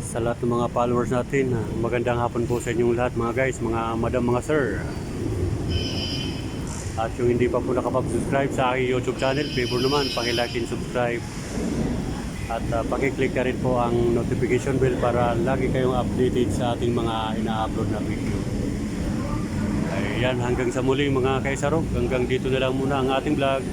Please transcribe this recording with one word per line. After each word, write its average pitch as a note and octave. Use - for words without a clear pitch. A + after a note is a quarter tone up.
sa A#2
lahat A#2
ng A#2+
mga A#2+
followers A#2+
natin. B2+
Ah, A2+
magandang A#2+
hapon A#2+
po A#2
sa A#2+
inyong A#2+
lahat, A#2+
mga A#2
guys, C3
mga A2+
madam, A#2
mga A#2+
sir. C3
At A2+
yung A#2+
hindi B2
pa B2
po B2
nakapag-subscribe B2
sa C3
aking B2+
YouTube B2
channel, C3+
favor B2
naman, C#3
paki-like A#2+
and A#2
subscribe. A#2+
At, A#2
ah, A2+
paki-click C3
na B2+
rin A#2+
po B2+
ang A#2+
notification A#2+
bell B2+
para A#2+
lagi B2+
kayong B2+
updated B2
sa A#2+
ating A#2+
mga A2+
ina-upload A2
na G#2+
video. G#2+
Ayan, A2
hanggang B2
sa C3
muli, C3+
mga C3
kaisarog. C#3+
Hanggang B2
dito B2+
na C3
lang C3
muna C3+
ang C3
ating C3+
vlog. C3+